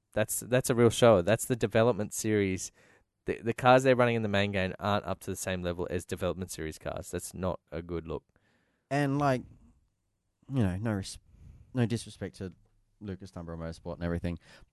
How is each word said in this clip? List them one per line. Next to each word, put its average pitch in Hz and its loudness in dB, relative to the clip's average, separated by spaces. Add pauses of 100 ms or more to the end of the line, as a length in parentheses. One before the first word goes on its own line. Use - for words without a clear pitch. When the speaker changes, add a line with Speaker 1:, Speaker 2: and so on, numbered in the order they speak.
(140)
Speaker 1:
that's, - -2
that's 123 0
a 123 2
real 117 8
show. 107 8
That's 101 2
the 127 0
development 110 2
series. 101 0 (560)
The, - -2
the 113 0
cars 131 6
they're 131 6
running 120 4
in 113 -2
the 107 -2
main 101 2
game 95 -2
aren't 101 0
up 92 -6
to - -10
the 92 -6
same 92 -6
level 87 -4
as 87 -4
development 90 -4
series 78 -8
cars. - -10
That's - -8
not 90 -4 (120)
a 82 -8
good 85 -8
look. 78 -8 (680)
Speaker 2:
And, 143 -2
like, 135 0 (1120)
you 127 0
know, 92 0
no 110 -4
res-, 95 -8 (560)
no 123 0
disrespect 104 -6
to 92 -10 (500)
Lucas 95 -12
Dumbrell 85 -12
Motorsport 82 -10
and 82 -8
everything, 85 -2 (360)